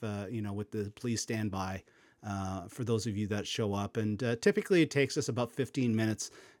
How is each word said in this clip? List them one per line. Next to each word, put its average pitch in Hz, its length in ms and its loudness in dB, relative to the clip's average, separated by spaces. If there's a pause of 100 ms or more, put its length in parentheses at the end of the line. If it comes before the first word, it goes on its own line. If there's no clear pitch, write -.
uh, 101 280 -4
you 110 120 -4
know, 101 120 -4
with 104 180 -6
the 104 240 -2
please 117 260 -2
stand 107 300 -2
by, 95 320 -4 (440)
uh, 95 400 -4
for 123 160 -8
those 113 220 2
of 107 100 -2
you 104 120 0
that 104 180 0
show 104 300 -2
up. 101 220 -2
And, 107 260 0
uh, 117 140 2
typically 202 440 4
it 147 80 6
takes 143 260 2
us 139 140 0
about 120 220 0
fifteen 123 440 0
minutes, 110 360 2 (280)